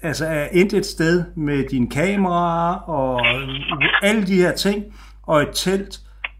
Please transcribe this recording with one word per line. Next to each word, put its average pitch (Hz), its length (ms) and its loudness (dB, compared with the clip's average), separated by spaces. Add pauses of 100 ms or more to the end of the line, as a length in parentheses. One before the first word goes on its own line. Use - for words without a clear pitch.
altså 156 240 -4
er 151 260 -2
endt 196 200 4
et 185 140 0
sted 170 380 2 (120)
med 143 320 -2
dine 123 220 0
kameraer 175 840 0
og 131 440 -2 (840)
alle 208 240 2
de 185 160 4
her 165 100 4
ting, 208 320 0 (380)
og 151 200 2
et 139 120 -2
telt, 196 460 -2 (400)